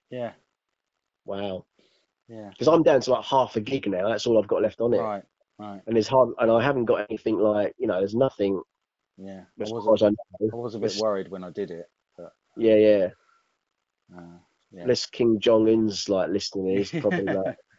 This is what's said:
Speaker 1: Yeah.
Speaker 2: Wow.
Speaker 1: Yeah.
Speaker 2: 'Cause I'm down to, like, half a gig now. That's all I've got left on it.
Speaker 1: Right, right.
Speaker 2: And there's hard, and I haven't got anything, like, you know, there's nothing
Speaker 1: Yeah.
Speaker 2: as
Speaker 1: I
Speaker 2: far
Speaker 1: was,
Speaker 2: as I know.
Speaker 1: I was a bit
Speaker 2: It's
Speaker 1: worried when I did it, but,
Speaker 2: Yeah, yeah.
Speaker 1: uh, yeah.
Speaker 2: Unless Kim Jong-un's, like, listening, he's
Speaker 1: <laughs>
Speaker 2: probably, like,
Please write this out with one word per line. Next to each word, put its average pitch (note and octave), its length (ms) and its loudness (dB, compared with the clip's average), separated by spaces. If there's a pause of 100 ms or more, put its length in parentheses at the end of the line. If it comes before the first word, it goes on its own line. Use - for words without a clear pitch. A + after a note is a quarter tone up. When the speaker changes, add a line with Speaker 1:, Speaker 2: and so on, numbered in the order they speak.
(100)
Speaker 1:
Yeah. B2 220 -8 (960)
Speaker 2:
Wow. G2 380 -8 (640)
Speaker 1:
Yeah. A2 300 -16
Speaker 2:
'Cause B2+ 100 2
I'm E3 140 6
down D3 200 6
to, - 100 -2
like, A2 120 0
half C3 320 0
a A2+ 40 0
gig C3+ 280 -4
now. F#2+ 200 -2
That's A2 180 -2
all A2+ 120 2
I've G#2 100 -4
got F#2+ 140 0
left G#2+ 180 -2
on A#2+ 140 2
it. G2+ 40 2
Speaker 1:
Right, G#2 240 -4 (360)
right. G2+ 280 -14
Speaker 2:
And A#2 100 -2
there's G#2+ 120 2
hard, C3 300 4
and A#2 120 2
I A2+ 120 4
haven't C3 240 0
got G#2 240 0
anything, A2 280 -4
like, G#2 400 0
you B2 80 -4
know, F#2+ 120 0
there's G2+ 160 -2
nothing G#2 480 0 (540)
Speaker 1:
Yeah. F#2+ 280 -18 (160)
Speaker 2:
as G#2+ 80 -8
Speaker 1:
I - 20 -8
Speaker 2:
far A2+ 100 -8 (120)
Speaker 1:
was, G#2+ 100 4
Speaker 2:
as G#2+ 60 8
I - 20 4
know. G#2+ 420 -4
Speaker 1:
I A#2 40 -12
was A#2 180 -8
a A2+ 40 -10
bit G2+ 80 -2
Speaker 2:
It's G2+ 140 -4
Speaker 1:
worried G2+ 280 -2
when F#2 160 -12
I F2+ 60 -14
did F2 200 -8
it, E2+ 160 -14 (300)
but, E2+ 160 -18 (240)
Speaker 2:
Yeah, A2+ 200 6
yeah. G#2 340 6 (1040)
Speaker 1:
uh, F2 220 -20 (320)
yeah. F#2 120 -20
Speaker 2:
Unless A#2+ 240 -2
Kim A#2 320 0
Jong-un's, A2 720 2
like, F#2 220 0
listening, F#2+ 460 -4
he's G2 140 -2
Speaker 1:
<laughs> D#3+ 140 -4
Speaker 2:
probably, G2 200 0
like, F#2+ 340 -4 (200)